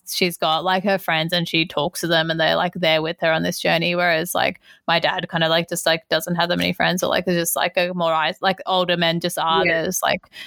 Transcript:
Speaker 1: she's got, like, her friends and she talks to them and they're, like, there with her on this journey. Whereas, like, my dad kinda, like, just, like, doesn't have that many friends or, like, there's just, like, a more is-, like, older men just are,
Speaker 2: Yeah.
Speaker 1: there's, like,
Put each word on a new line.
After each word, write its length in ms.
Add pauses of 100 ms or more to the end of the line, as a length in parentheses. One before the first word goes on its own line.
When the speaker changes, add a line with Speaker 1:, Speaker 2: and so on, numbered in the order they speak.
(120)
Speaker 1:
she's 240
got, 280
like, 180
her 160
friends 340
and 160
she 160
talks 360
to 80
them 200
and 120
they're, 160
like, 180
there 260
with 200
her 100
on 140
this 160
journey. 340
Whereas, 400
like, 260 (280)
my 100
dad 320
kinda, 180
like, 200
just, 180
like, 220
doesn't 260
have 140
that 100
many 140
friends 320
or, 20
like, 180
there's 140
just, 160
like, 220
a 180
more 180 (140)
is-, 160
like, 240
older 300
men 240
just 180
are, 260
Speaker 2:
Yeah. 180
Speaker 1:
there's, 200
like, 240 (200)